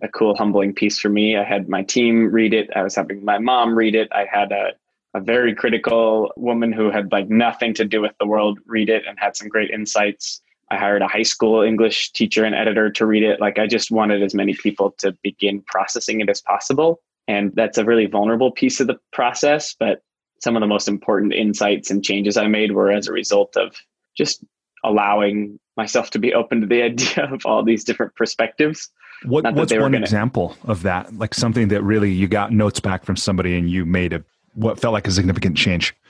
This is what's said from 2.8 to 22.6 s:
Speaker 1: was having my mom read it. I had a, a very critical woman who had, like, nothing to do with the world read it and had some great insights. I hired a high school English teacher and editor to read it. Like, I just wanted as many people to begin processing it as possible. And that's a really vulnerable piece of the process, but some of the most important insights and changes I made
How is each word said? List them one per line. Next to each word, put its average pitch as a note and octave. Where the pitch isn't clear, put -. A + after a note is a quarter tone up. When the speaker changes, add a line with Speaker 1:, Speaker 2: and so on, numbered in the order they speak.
Speaker 1:
was F#2+
having G2
my G#2
mom A#2
read A2
it. A2
I G2+
had G2+
a, G2+
a G2+
very A#2
critical A2+
woman A#2
who G#2+
had, G2+
like, G2
nothing A2+
to A2
do G#2+
with G#2
the G#2
world G#2
read G#2+
it A2
and G2+
had G2+
some G#2+
great G#2+
insights. G#2
I G2
hired G2+
a F#2+
high G#2+
school A2+
English A2
teacher A2
and G#2+
editor G#2+
to A2
read G#2+
it. G#2+
Like, G#2
I A2
just A2
wanted G#2+
as G2
many G2+
people G2+
to G2
begin G2+
processing G#2+
it G2+
as G2+
possible. D3+
And G2+
that's A2
a A2
really A2+
vulnerable A2
piece B2+
of B2+
the B2
process, D3
but G#2+
some A#2
of A2+
the G#2+
most G#2
important G2+
insights G#2
and G2+
changes G2+
I G#2+
made G#2+